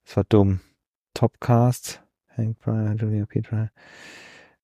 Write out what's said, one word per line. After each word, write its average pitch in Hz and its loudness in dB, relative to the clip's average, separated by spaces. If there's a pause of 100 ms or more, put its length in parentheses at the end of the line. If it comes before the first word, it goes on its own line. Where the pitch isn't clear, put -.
das - -8
war 101 0
dumm. 98 4 (560)
Topcast, - 0 (340)
Hank 113 -4
Pryor, 110 -2
Julia 107 -2
Petra, 110 -4 (920)